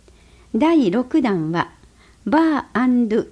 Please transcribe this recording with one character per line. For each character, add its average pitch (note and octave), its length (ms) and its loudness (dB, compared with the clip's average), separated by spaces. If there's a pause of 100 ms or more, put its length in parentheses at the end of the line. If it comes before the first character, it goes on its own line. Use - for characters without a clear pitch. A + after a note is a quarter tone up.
(560)
第 D4 340 2
六 B3 320 -2
弾 E3+ 300 -2
は、 E3+ 180 -4 (560)
バ D4+ 480 0
ー& A#3+ 580 0